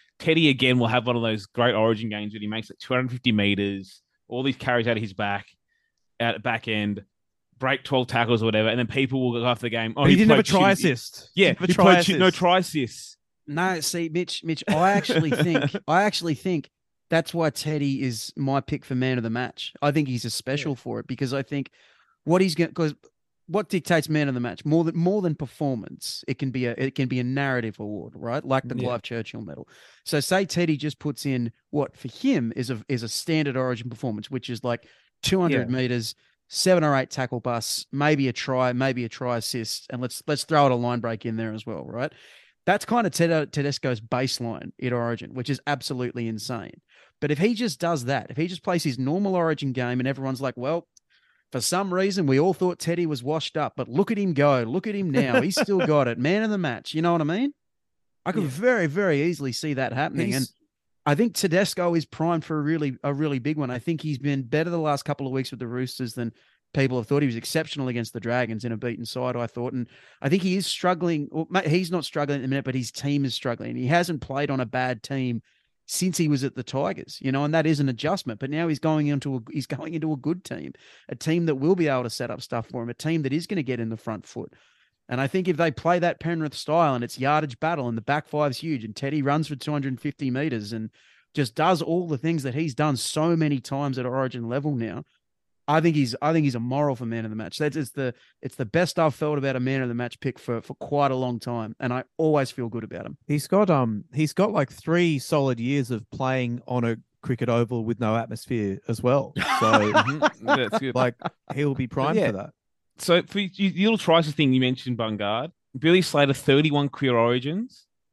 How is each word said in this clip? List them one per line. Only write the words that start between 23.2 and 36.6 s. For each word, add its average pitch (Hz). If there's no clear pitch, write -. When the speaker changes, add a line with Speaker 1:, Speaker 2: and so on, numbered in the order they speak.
Speaker 3:
what 180
dictates 165
man 151
of 131
the 123
match 120
more 160
than, 165
more 185
than 170
performance, -
it 135
can 135
be 123
a, 117
it 135
can 131
be 127
a 123
narrative 127
award, 104
right? 117
Like 131
the 123
Speaker 1:
Yeah. 123
Speaker 3:
Clive 123
Churchill 113
Medal. 80
So 147
say 190
Teddy 160
just 147
puts 143
in 120
what 143
for -
him 135
is 127
a, 110
is 123
a 117
standard 151
Origin 127
performance, 110
which 131
is, 117
like, 120
two 185
hundred 127
Speaker 2:
Yeah. 127
Speaker 3:
meters, 123
seven 180